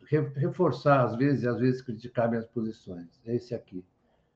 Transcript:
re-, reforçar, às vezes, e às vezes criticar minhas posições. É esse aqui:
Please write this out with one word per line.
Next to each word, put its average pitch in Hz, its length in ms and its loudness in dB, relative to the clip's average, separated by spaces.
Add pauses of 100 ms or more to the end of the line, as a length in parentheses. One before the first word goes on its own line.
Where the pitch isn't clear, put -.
re-, 147 300 0
reforçar, 143 640 2
às 113 140 0
vezes, 131 260 2
e 120 60 0
às 113 100 0
vezes 127 220 2
criticar 117 480 -4
minhas 113 160 -2
posições. 104 640 -10 (160)
É 117 100 -4
esse 120 200 -4
aqui: 92 280 -10 (540)